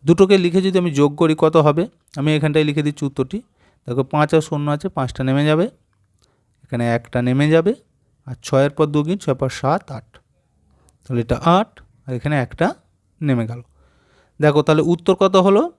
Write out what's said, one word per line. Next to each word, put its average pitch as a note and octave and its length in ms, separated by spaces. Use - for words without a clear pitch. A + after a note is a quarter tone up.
দুটোকে F#3 400
লিখে F3 180
যদি F#3+ 220
আমি E3+ 160
যোগ D3 120
করি D#3+ 120
কত D#3 120
হবে, D3+ 180
আমি D3 180
এখানটায় D3+ 320
লিখে D3 180
দিচ্ছি D3 220
উত্তরটি। C3+ 300
দেখো B2+ 160
পাঁচ D3+ 240
আর D#3 40
শূন্য D3 240
আছে, D3+ 120
পাঁচটা C3 300
নেমে C#3 220
যাবে, D#3+ 160
এখানে A#2+ 200
একটা A#2+ 300
নেমে C3+ 180
যাবে, E3+ 180
আর B2+ 80
ছয়ের C#3 300
পর D#3 180
দু D3 120
গুণ F3+ 180
ছয় C#3 160
পর C3+ 100
সাত, D3 240
আট, - 100
তাহলে B2 240
এটা A#2+ 120
আট, G#3+ 120
আর C3 120
এখানে D3 180
একটা - 220
নেমে B2+ 280
গেল। A#2+ 120
দেখো D3+ 280
তাহলে D#3 160
উত্তর F3+ 280
কত F#3+ 140
হলো G3 160